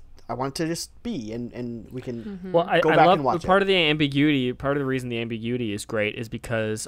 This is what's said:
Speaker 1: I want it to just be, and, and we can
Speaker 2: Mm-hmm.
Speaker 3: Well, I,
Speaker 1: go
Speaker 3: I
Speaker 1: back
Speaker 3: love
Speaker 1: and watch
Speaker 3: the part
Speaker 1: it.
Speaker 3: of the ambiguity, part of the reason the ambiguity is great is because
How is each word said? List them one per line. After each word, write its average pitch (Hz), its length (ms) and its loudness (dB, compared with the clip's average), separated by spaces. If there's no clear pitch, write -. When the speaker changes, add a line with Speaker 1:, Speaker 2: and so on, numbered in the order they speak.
Speaker 1:
I 117 60 -4
want 135 240 -6
it 170 40 -2
to 156 60 -2
just - 340 -10
be, 123 300 -6
and, 120 200 -8
and 117 380 -10
we 127 100 -10
can 117 220 -10
Speaker 2:
Mm-hmm. 190 300 -10
Speaker 3:
Well, 170 140 4
I, 170 120 2
Speaker 1:
go 156 120 4
Speaker 3:
I 165 40 6
Speaker 1:
back 160 120 10
Speaker 3:
love 185 120 8
Speaker 1:
and 139 60 -2
watch 160 160 2
Speaker 3:
the - 60 -4
part 190 140 6
Speaker 1:
it. - 20 2
Speaker 3:
of 190 40 2
the 196 80 4
ambiguity, 147 800 2
part 139 240 -2
of 143 40 -2
the 139 40 -2
reason 131 240 -2
the 117 100 -4
ambiguity 117 540 -4
is 101 120 -6
great 107 300 -2
is 113 140 -8
because 110 580 -4